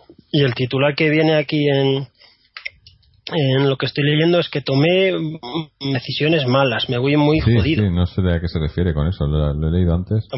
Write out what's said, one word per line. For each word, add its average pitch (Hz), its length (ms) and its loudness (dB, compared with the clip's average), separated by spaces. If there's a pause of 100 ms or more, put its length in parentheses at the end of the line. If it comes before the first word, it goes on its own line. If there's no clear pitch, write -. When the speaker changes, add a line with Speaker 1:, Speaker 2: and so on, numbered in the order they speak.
(320)
Speaker 1:
y 151 120 2
el 123 120 0
titular 135 400 0
que 156 140 0
viene 156 260 2
aquí 147 340 0
en, 139 380 0 (1300)
en 139 360 2
lo 135 80 -2
que - 80 -6
estoy 143 180 -4
leyendo 160 360 2
es 156 100 -2
que 139 120 -6
tomé 175 520 2 (800)
decisiones 143 540 -2
malas, 127 420 0
me 123 80 -2
voy 139 180 0
muy 147 260 2
Speaker 2:
Sí, 117 160 2
Speaker 1:
jodido. 120 260 2
Speaker 2:
sí, 98 80 2
no 87 160 0
sé - 140 -4
de 87 140 2
a 82 60 0
qué 85 60 -4
se 82 120 -4
refiere 82 340 -2
con 73 140 0
eso, 82 200 -2
lo, 76 260 0
lo 76 140 -2
he 80 40 0
leído 87 220 2
antes. 98 340 -2 (100)